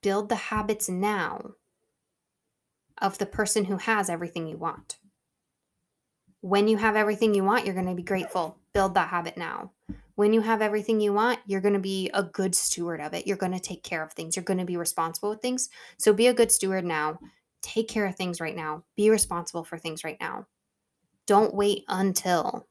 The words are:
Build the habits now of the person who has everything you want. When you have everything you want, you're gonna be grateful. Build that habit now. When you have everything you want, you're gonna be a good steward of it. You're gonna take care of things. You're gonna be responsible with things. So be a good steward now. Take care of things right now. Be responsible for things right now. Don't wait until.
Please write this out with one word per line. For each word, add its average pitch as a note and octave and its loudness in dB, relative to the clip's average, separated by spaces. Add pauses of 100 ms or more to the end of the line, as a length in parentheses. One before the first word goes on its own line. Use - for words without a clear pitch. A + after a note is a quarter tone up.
Build G3+ 0
the A#3 2
habits G#3+ -2
now F#3 -2 (1500)
of G3 0
the G3+ 0
person G#3 0
who F#3+ -2
has G3+ 0
everything E3+ -6
you D#3+ -10
want. - -10 (1400)
When G3+ 4
you A3 4
have G#3+ 2
everything G#3+ 4
you G3 2
want, G#3+ 2
you're F#3+ -2
gonna F#3 -2
be F3 -8
grateful. F3 -4 (160)
Build F#3+ 2
that F3 2
habit E3+ -4
now. F3 -8 (440)
When G#3 4
you A3+ 6
have A3 2
everything G#3+ 0
you G#3 2
want, A3 2
you're G3 -2
gonna G3+ 4
be F#3+ -2
a G3+ 2
good F#3 -2
steward E3+ -2
of D3+ -8
it. - -6
You're G3 -2
gonna F#3 -2
take - -10
care D#3+ -6
of D#3 -10
things. E3 -8
You're F#3 -6
gonna F#3 -2
be F3 -4
responsible E3+ -2
with G#3+ -6
things. B3+ -2 (280)
So G#3+ 6
be A3 6
a B3 6
good A3+ 4
steward F#3+ 0
now. D#3 -2 (420)
Take A3+ -2
care G#3+ -2
of F#3 -4
things F3+ -4
right D#3+ -6
now. D#3 -8 (120)
Be G#3 6
responsible F3 0
for E3+ -12
things D#3+ -10
right D#3 -8
now. - -8 (800)
Don't G#3 6
wait G3+ 0
until. F#3 0